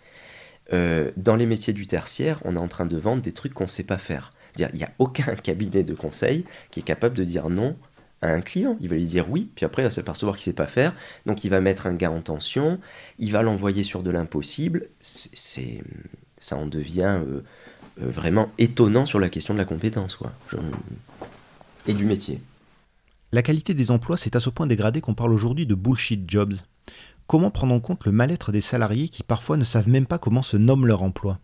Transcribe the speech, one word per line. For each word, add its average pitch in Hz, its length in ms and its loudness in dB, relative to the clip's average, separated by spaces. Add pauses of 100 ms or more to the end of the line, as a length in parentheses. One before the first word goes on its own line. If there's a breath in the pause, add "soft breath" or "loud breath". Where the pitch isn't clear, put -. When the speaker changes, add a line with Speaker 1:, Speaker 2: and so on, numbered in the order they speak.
(720 loud breath)
Speaker 1:
Euh, 85 420 2
dans 107 200 4
les 117 100 4
métiers 110 280 0
du 101 140 -8
tertiaire, 151 560 -2
on 87 120 -2
est 82 40 0
en 87 80 -2
train 87 180 -4
de 82 120 -2
vendre 110 240 0
des 90 100 -4
trucs - 220 -8
qu'on 92 140 -4
sait - 180 -4
pas 95 120 -4
faire. - 360 -8 (220 soft breath)
Dire, - 180 -2
il 85 60 -8
y 78 40 -8
a - 160 -8
aucun 127 360 0
<laughs> - 0 -
cabinet 95 480 0
de - 100 -6
conseil - 500 -2 (280 loud breath)
qui - 80 -10
est - 40 -8
capable 117 320 0
de 95 80 0
dire 85 260 -2
non 110 280 0 (440 soft breath)
à 82 80 0
un 80 120 2
client. 220 400 -2
Il 90 80 -4
va 85 60 -2
lui 85 100 0
dire 85 240 0
oui, 170 260 -2
puis - 100 -4
après, - 160 -2
il 131 40 2
va 107 60 0
s'apercevoir 98 440 -4
qu'il - 80 -12
sait 87 100 -2
pas 73 140 -2
faire, 156 260 2 (320 loud breath)
donc 107 180 -2
il 101 60 0
va 95 120 4
mettre 95 260 2
un 90 60 0
gars 85 180 0
en 82 100 -4
tension, 139 580 -2 (400 loud breath)
il 104 120 -2
va 107 100 2
l'envoyer 101 420 2
sur 92 200 -6
de 90 80 0
l'impossible. 87 760 -2 (120)
C'est, - 340 -6
c'est, - 500 -6 (560)
ça - 180 -6
en 76 80 -4
devient, 82 540 0
euh, 69 240 -4 (580 loud breath)
euh, 64 80 -4
vraiment 82 480 2
étonnant 117 480 6
sur 107 140 0
la 90 100 4
question 87 240 -4
de 104 60 0
la 95 60 0
compétence, 95 500 -4
quoi. - 180 -10 (160)
Je, - 80 -6 (1300)
et 107 60 2
du 101 120 0
métier. 98 360 -2 (880)
Speaker 2:
La 120 120 4
qualité 156 300 0
des 127 180 2
emplois 120 260 2
s'est - 180 -2
à 123 40 4
ce 123 100 0
point 151 160 -2
dégradée 113 360 2
qu'on 117 120 -2
parle 117 200 2
aujourd'hui 120 320 2
de 107 100 2
bullshit 101 540 0
jobs. 101 260 2 (720 loud breath)
Comment 175 240 4
prendre 127 220 2
en 120 60 6
compte 180 260 -4
le 101 60 2
mal-être 120 400 2
des 104 100 2
salariés 117 480 0
qui - 140 -10
parfois 139 340 0
ne 131 60 4
savent 113 260 2
même 131 160 6
pas 170 120 0
comment 120 240 2
se - 160 0
nomme 127 280 6
leur 101 180 4
emploi ? 95 400 -2